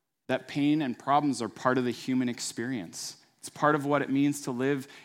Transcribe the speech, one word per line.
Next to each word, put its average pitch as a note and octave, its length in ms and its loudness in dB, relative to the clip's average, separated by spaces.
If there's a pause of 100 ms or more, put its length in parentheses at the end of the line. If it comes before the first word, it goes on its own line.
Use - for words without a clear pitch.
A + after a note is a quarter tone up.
(280)
that B2+ 180 -2
pain D3 340 2
and B2 180 -4
problems C#3 440 2
are G#2+ 60 -2
part B2+ 280 2
of B2+ 80 2
the B2 60 0
human B2+ 380 -2
experience. - 880 -8 (240)
It's - 80 -14
part D3+ 260 2
of C#3+ 100 0
what C#3+ 160 2
it - 80 -2
means C#3+ 340 2
to C#3 80 -6
live C3 360 -2 (180)